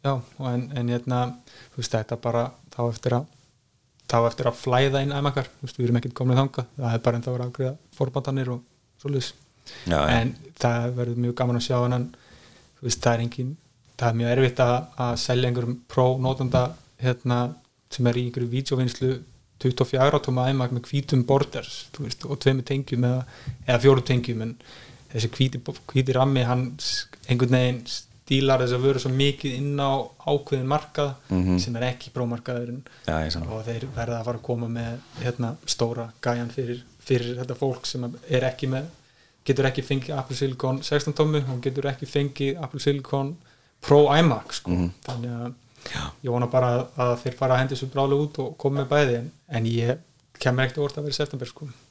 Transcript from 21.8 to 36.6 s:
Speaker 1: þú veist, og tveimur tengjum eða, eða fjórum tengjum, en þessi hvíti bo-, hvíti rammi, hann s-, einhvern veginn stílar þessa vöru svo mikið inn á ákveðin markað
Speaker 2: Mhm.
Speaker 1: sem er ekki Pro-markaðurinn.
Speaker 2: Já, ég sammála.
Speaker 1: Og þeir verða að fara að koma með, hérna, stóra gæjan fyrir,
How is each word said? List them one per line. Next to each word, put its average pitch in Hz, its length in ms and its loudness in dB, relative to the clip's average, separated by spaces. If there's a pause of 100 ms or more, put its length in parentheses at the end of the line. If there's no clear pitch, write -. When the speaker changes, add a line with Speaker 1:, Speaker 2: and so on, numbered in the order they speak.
Speaker 1:
þú 147 140 -10
veist, - 220 -10
og 143 120 -4
tveimur 131 240 2
tengjum 131 460 0
eða, 127 140 0 (380)
eða - 200 2
fjórum 135 240 8
tengjum, 117 400 0
en 113 60 -6 (560)
þessi 113 260 -2
hvíti 127 320 0
bo-, - 100 -8 (120)
hvíti 131 260 0
rammi, 131 320 2
hann 123 300 0
s-, - 320 -6 (160)
einhvern 127 340 4
veginn 123 280 2
stílar - 760 0
þessa 123 220 0
vöru 135 180 2
svo 135 100 -2
mikið 139 460 0
inn 143 240 -4
á 139 160 0 (220)
ákveðin 143 500 -2
markað 143 460 -2 (120)
Speaker 2:
Mhm. 92 320 2
Speaker 1:
sem 113 180 -2
er 120 100 -2
ekki - 260 -6
Pro-markaðurinn. 120 720 -6 (220)
Speaker 2:
Já, - 180 -2
ég 78 100 -4
sammála. 82 240 -6
Speaker 1:
Og 110 80 -8
þeir 117 300 -6
verða 117 240 -4
að 113 60 -8
fara 120 140 -4
að - 40 -14
koma 120 260 -4
með, 117 280 -6 (260)
hérna, 123 400 -2
stóra 117 460 -4 (120)
gæjan 120 320 -2
fyrir, 120 300 -6 (140)